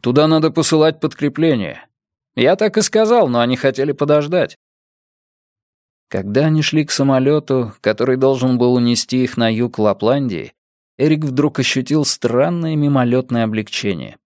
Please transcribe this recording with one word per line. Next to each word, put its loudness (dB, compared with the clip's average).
«Туда 4
надо 2
посылать 0
подкрепление». -2
«Я 4
так 0
и 2
сказал, 2
но 0
они 0
хотели -2
подождать». -2
Когда 0
они 2
шли 0
к -6
самолету, 0
который 0
должен 2
был 2
унести 0
их -6
на 0
юг -4
Лапландии, -2
Эрик 0
вдруг -2
ощутил -2
странное -2
мимолетное 0
облегчение. -6